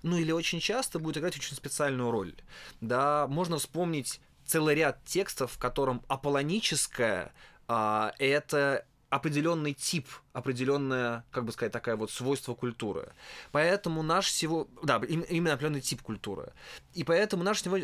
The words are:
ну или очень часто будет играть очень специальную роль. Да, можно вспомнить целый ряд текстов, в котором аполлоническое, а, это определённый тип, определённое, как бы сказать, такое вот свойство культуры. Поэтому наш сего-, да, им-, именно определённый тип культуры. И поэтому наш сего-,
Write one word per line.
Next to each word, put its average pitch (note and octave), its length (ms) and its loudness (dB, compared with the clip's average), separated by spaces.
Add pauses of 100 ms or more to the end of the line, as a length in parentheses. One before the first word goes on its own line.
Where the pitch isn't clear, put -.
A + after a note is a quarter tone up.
ну F3 140 2
или D#3+ 140 0
очень E3+ 280 0
часто G#3+ 400 -2
будет D#3+ 180 -4
играть E3+ 180 -2
очень - 200 -8
специальную C3+ 560 0
роль. G2 240 -2 (460)
Да, C#3 460 4
можно E3 300 0
вспомнить D#3+ 640 -2 (240)
целый D#3 300 4
ряд D3+ 300 2
текстов, - 480 -2
в - 40 -14
котором C3 500 0
аполлоническое, C#3 1300 0 (340)
а, G#2+ 520 2
это C#3 680 2 (240)
определённый D3 640 2
тип, - 340 -4 (240)
определённое, B2+ 1000 0
как B2+ 120 -2
бы A2+ 80 -4
сказать, A2+ 220 -2
такое A#2 240 -2
вот G#2+ 140 -4
свойство B2+ 420 -2
культуры. A#2 580 -4 (400)
Поэтому E3 520 2
наш F3 280 2
сего-, D#3+ 380 0 (140)
да, C#3 140 4
им-, D#3 320 -2
именно E3+ 240 2
определённый C#3+ 280 -2
тип - 200 -4
культуры. G2 520 -8 (400)
И E3+ 100 -6
поэтому F3 400 2
наш G3+ 180 2
сего-, F#3 220 0